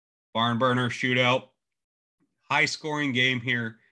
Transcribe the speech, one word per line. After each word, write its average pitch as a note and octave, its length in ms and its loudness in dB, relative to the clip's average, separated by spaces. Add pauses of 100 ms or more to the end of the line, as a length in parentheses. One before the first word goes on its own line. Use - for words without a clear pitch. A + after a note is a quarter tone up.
(340)
barn A#2 240 0
burner, B2+ 320 2
shootout, B2+ 540 0 (1040)
high D3 160 2
scoring D3 460 -4
game B2+ 280 2
here, A#2+ 360 -4 (160)